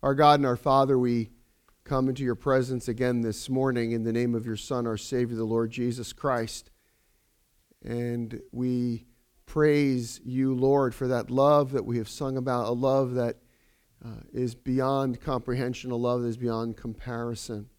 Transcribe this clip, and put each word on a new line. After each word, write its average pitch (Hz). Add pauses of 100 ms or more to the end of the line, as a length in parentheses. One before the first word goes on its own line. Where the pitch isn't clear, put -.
Our 135
God 147
and 139
our 123
Father, 135
we 120 (520)
come 131
into 131
your 120
presence 131
again 123
this 113
morning 127
in 117
the 113
name 120
of 113
your 113
Son, 120
our 113
Savior, 120
the 113
Lord 113
Jesus 120
Christ. 120 (1120)
And 120 (120)
we 123 (400)
praise 143
you, 131
Lord, 131
for 127
that 123
love 139
that 123
we 120
have 110
sung 135
about, 123
a 117
love 131
that, 120 (680)
uh, 110 (100)
is 123
beyond 131
comprehension, 127
a 120
love 123
that 120
is 113
beyond 113
comparison. 117 (120)